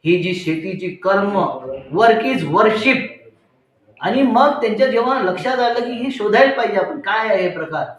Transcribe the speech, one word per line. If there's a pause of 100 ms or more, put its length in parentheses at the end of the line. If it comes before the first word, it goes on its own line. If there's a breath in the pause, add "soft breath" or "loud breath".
ही
जी
शेतीची
कर्म, (560)
work
is
worship, (1040)
आणि
मग
त्यांच्या
जेव्हा
लक्षात
आलं
की
हे
शोधायला
पाहिजे
आपण
काय
आहे
हे
प्रकार (140)